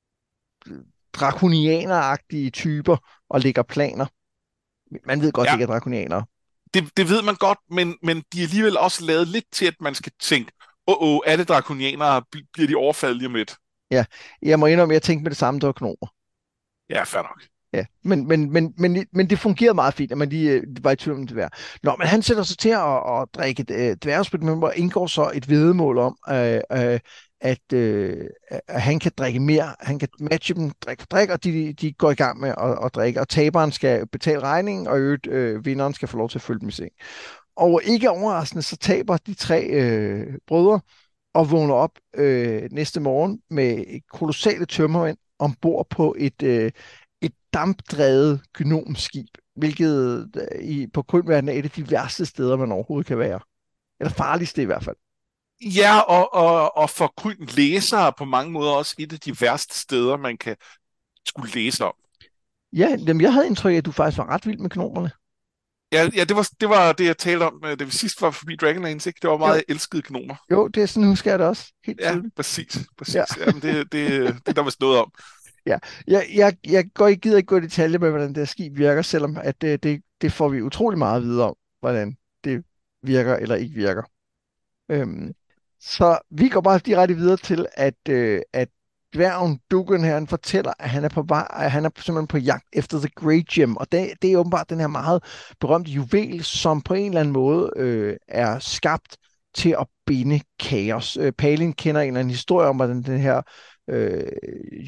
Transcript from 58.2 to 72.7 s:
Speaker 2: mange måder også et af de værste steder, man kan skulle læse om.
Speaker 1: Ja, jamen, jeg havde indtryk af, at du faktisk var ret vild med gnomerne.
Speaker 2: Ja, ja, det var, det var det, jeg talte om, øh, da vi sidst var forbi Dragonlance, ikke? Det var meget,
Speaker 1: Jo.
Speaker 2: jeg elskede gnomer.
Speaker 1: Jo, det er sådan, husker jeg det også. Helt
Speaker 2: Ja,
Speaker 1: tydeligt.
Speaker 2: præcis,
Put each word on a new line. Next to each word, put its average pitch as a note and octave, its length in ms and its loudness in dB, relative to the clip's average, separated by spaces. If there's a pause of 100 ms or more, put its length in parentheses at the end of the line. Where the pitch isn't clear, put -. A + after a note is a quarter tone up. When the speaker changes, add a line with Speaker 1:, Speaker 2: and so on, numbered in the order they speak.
Speaker 2:
mange C3+ 280 -2
måder D3 180 -2
også C#3+ 280 -2
et D#3 140 -10
af D#3 80 -14
de - 200 -10
værste A#2+ 400 0
steder, B2+ 360 0
man B2+ 200 -6
kan A2 200 -8 (680)
skulle - 280 -10
læse A#2+ 300 -2
om. F2+ 100 -4 (800)
Speaker 1:
Ja, B3 240 2 (100)
jamen, D#3+ 140 2
jeg A3 120 6
havde C#4 140 4
indtryk G3 260 0
af, E3 40 2
at D3+ 80 0
du E3 80 -6
faktisk D#3 260 0
var B2+ 100 -6
ret E3+ 180 -4
vild G#3+ 120 -6
med F#3 120 -6
gnomerne. F3 400 -6 (800)
Speaker 2:
Ja, D#3+ 240 4
ja, F3+ 80 2
det G3+ 120 0
var, G#3 120 0 (120)
det G#3+ 80 2
var F3+ 240 6
det, F3 140 0
jeg E3 120 2
talte F3 260 0
om, D3+ 200 -4
øh, D3 140 -6
da C#3+ 60 -6
vi C3+ 60 -10
sidst F#3+ 320 -4
var E3 80 2
forbi D3+ 260 -12
Dragonlance, D#3 540 -2
ikke? - 120 -20
Det E3+ 80 0
var D3+ 60 4
meget, D#3 140 2
Speaker 1:
Jo. D#3 40 4
Speaker 2:
jeg D#3+ 140 0
elskede D#3+ 400 -4
gnomer. C3 260 -12 (160)
Speaker 1:
Jo, G#3 180 4
det G#3+ 140 0
er G3 40 2
sådan, G#3 220 4
husker G3 220 2
jeg F#3+ 80 2
det E3 80 2
også. - 260 -4 (140)
Helt - 140 -8
Speaker 2:
Ja, F3 120 0
Speaker 1:
tydeligt. F3+ 220 -6
Speaker 2:
præcis, - 440 -8 (200)